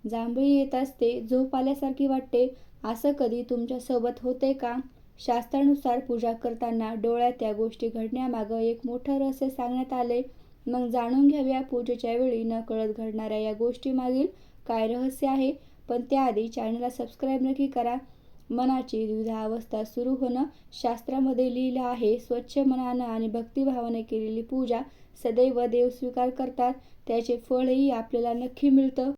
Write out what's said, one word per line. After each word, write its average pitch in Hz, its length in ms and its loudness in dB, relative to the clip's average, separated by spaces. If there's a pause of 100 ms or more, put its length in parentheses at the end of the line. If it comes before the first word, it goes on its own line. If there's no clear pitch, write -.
जांभळी 240 400 0
येत 277 260 4
असते, 254 440 0 (100)
झोप 262 260 2
आल्यासारखी 269 520 0
वाटते. 262 400 2 (360)
असं 226 280 0
कधी 240 300 0
तुमच्या 247 380 -4
सोबत 240 420 -2
होते 262 320 0
का? 247 220 -4 (440)
शास्त्रानुसार 269 800 2
पूजा 233 340 -2
करताना 226 600 -4
डोळ्यात 233 460 2
त्या 220 140 0
गोष्टी 220 340 -2
घडण्यामागं 226 720 -2
एक 233 260 0
मोठं 254 320 -2
रहस्य 269 320 0
सांगण्यात 254 440 -4
आलंय. 240 280 0 (460)
मग 247 200 -2
जाणून 247 400 4
घेऊया 269 340 4
पूजेच्या 240 520 -2
वेळी 240 300 2
नकळत 226 540 -2
घडणाऱ्या 220 400 -4
या 214 160 -2
गोष्टीमागील 254 760 0 (400)
काय 220 200 0
रहस्य 254 400 -2
आहे. 269 240 2 (380)
पण 240 120 -2
त्याआधी 240 460 2
चॅनलला 233 420 -4
सबस्क्राईब 254 520 -4
नक्की 269 260 2
करा. 247 280 -2 (540)
मनाची 254 580 0
द्विधा 220 360 -2
अवस्था 220 400 -4
सुरू 254 320 -2
होणं. 254 280 0 (380)
शास्त्रामध्ये 254 720 0
लिहिलं 254 280 0
आहे, 240 380 2
स्वच्छ 247 380 -4
मनानं 254 460 2
आणि 226 240 -2
भक्तिभावाने 233 760 -2
केलेली 220 400 -4
पूजा 240 400 -2 (420)
सदैव 240 420 4
देव 240 240 4
स्वीकार 247 400 -2
करतात. 254 440 0 (340)
त्याचे 233 300 0 (120)
फळही 262 420 4
आपल्याला 233 420 0
नक्की 254 360 0
मिळतं. 269 480 4